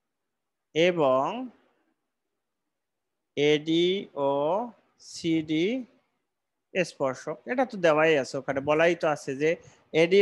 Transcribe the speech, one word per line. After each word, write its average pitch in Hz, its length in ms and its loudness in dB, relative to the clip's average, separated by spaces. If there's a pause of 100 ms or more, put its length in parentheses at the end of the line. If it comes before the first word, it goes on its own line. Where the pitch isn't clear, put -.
(760)
এবং 151 500 2 (2000)
এডি 151 520 2 (400)
ও - 20 0 (840)
সিডি 160 540 -2 (1040)
স্পর্শক। 151 640 -6 (140)
এটা 254 200 0
তো - 40 -12 (100)
দেওয়াই 160 280 4 (100)
আছে, - 180 -8
ওখানে 139 180 -6 (100)
বলাই 165 320 2
তো 175 140 0
আছে - 160 -10 (100)
যে 151 80 2 (440)
এডি 170 280 4